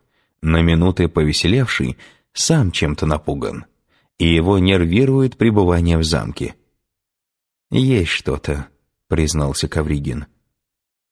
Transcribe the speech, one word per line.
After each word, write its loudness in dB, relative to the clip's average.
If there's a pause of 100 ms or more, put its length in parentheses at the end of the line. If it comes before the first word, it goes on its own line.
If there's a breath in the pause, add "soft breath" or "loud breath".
(420)
на 2
минуты 2
повеселевший, -2 (360 loud breath)
сам 0
чем-то -4
напуган, -4 (560)
и 4
его 2
нервирует 2
пребывание 2
в 0
замке. -4 (1160)
"Есть 2
что-то", -6 (400)
признался -2
Ковригин. -4 (840)